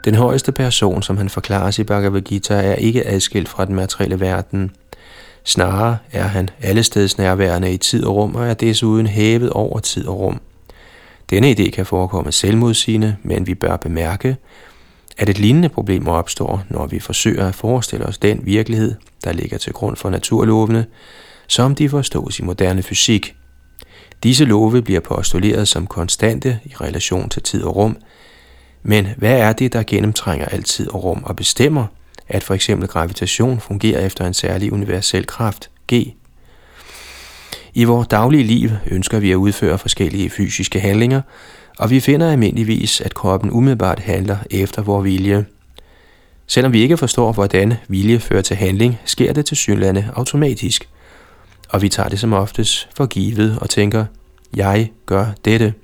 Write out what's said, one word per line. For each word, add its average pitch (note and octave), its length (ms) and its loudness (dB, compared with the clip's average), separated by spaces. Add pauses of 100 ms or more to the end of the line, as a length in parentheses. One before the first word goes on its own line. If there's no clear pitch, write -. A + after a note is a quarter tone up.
Den A2 80 4
højeste B2+ 340 2
person, G#2+ 520 0
som F#2+ 140 -2
han G2 120 -2
forklares G2 500 -2
i G#2+ 40 -2
Bhagavad G2+ 380 0
Gita, G2+ 320 -4
er G2 220 2
ikke A2+ 320 0
adskilt G2 420 -2
fra - 160 -4
den G2 100 -2
materielle F#2+ 440 -2
verden. F#2+ 520 -4 (720)
Snarere G2+ 540 0 (140)
er - 120 -4
han F#2+ 260 -2 (120)
allesteds G2+ 560 2
nærværende F#2 560 2
i F2+ 40 -2
tid - 260 -2
og G2+ 120 0
rum, G#2 200 0
og A#2+ 120 -2
er A#2 60 0
desuden A2 540 2
hævet A2 420 2
over - 300 -2
tid - 280 -6
og F#2+ 120 -6
rum. F#2+ 220 -4 (880)
Denne A#2 220 4
idé G#2 180 2
kan F#2+ 160 -4
forekomme F#2 460 -2
selvmodsigende, A2 920 2
men F#2+ 240 -2
vi F#2 80 -2
bør E2+ 220 -2
bemærke, E2+ 600 -2 (800)
at G#2 120 0
et G2 100 0
lignende C#3 300 4
problem G2 380 -2
opstår, E2+ 600 -2
når - 180 -4
vi F2+ 120 -6
forsøger - 480 -2
at F#2+ 80 -2
forestille A#2 500 -2
os - 120 -6
den G#2+ 260 0
virkelighed, A2 520 0 (280)
der F2 100 -4
ligger - 240 -6
til - 160 -8
grund G#2+ 220 -6
for - 140 -6
naturlovene, A2 760 2 (640)
som C3+ 280 2
de D3 140 0
forstås - 500 -4
i F2 40 -6
moderne F#2 400 0
fysik. - 520 0 (880)
Disse C3 220 4
love A2 360 4
bliver F#2+ 180 0
postuleret G#2 680 0
som E2+ 200 -2
konstante A2+ 800 -2
i - 100 -18
relation - 540 -4
til F#2 120 -4
tid - 220 -4
og E2+ 120 -4
rum – G#2 220 2 (840)
men G#2 240 2 (100)
hvad A#2+ 220 4
er A2 140 4
det, B2+ 200 -2
der A2+ 100 0
gennemtrænger G2+ 640 -2
al - 180 -6
tid - 260 -4
og - 140 -8
rum F2+ 200 -4
og G2 120 -8
bestemmer, C#3 500 2 (420)
at G2 160 -2
for G2 100 -2
eksempel F#2+ 340 0
gravitation G2 720 -2
fungerer G2+ 460 0
efter F#2+ 220 -4
en F#2 60 -4
særlig F#2+ 400 -2
universel F#2+ 520 -2
kraft, - 440 -6 (240)
G? - 0 - (1800)
I A#2+ 100 2
vores A#2+ 240 4
daglige B2 360 4
liv A2+ 260 2 (180)
ønsker F#2+ 320 -2
vi G2 120 2
at F#2 40 4
udføre G2 420 2
forskellige G2 520 -2
fysiske F#2+ 500 -4
handlinger, A2+ 420 2 (580)
og G#2+ 100 0
vi C3 100 6
finder D3+ 320 4
almindeligvis, A2 720 0
at - 120 -4
kroppen F#2+ 380 0
umiddelbart A#2 480 2
handler F#2+ 380 -2 (140)
efter G2 300 -2
vor G2+ 200 0
vilje. G2 440 0 (1000)
Selvom B2+ 260 2
vi A2+ 80 6
ikke D#3 160 4
forstår, A#2 340 0
hvordan G2+ 420 2 (140)
vilje G#2 320 2
fører G2+ 220 0
til G#2 140 -2
handling, G2+ 500 0
sker - 280 0
det C#3+ 120 0
tilsyneladende G2+ 720 0
automatisk, B2+ 720 -2 (800)
og G2 120 0
vi G2 80 2
tager - 200 -2
det G2 100 -4
som A2 140 0
oftest - 600 -2
for C#3+ 100 0
givet G#2+ 560 0
og - 80 -6
tænker, G#2+ 360 0 (500)
"Jeg G#2 360 2 (140)
gør G2 200 0 (200)
dette." A2 280 2 (100)